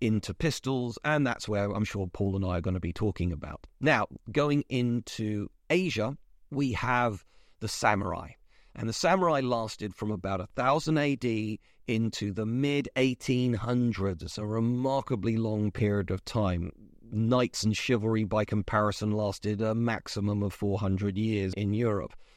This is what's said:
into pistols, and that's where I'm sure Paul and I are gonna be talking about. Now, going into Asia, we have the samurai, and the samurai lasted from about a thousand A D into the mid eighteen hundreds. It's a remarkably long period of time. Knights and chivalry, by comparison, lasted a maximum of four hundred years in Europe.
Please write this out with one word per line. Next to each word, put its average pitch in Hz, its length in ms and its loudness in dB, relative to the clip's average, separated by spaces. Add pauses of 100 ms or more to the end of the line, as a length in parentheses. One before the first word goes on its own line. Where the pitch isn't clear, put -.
into 110 320 2
pistols, 127 720 -2
and 151 200 2
that's - 220 -4
where 101 240 0
I'm 104 140 0
sure 98 220 -4
Paul 98 280 0
and 98 100 0
I 90 120 0
are 87 40 -2
gonna 90 200 0
be 87 100 -2
talking 90 400 0
about. - 340 -8 (140)
Now, 131 260 4 (280)
going 147 340 2
into 117 840 -2 (200)
Asia, 147 480 0 (340)
we 135 220 0
have 123 500 0 (380)
the 110 80 -4
samurai, 95 600 0 (440)
and 113 140 -4
the 113 40 -4
samurai 175 460 4
lasted 113 560 -4
from 107 160 -4
about 95 300 -4
a 90 60 -8 (100)
thousand 151 400 2
A 143 180 2
D 110 460 -2 (260)
into 110 460 0
the 107 120 -2
mid 135 520 0
eighteen 127 560 2
hundreds. 107 720 0
It's - 140 -10
a 107 80 -6
remarkably 117 920 0
long 107 340 0
period 101 400 0
of 95 140 -4
time. 90 460 0 (420)
Knights 117 500 2
and 104 120 4
chivalry, 110 500 2
by 107 180 2
comparison, 107 680 0
lasted 104 500 -2
a 110 120 0
maximum 104 680 0
of 101 100 -2
four 98 260 0
hundred 98 380 0
years 104 360 0
in 101 200 0
Europe. 107 400 0 (240)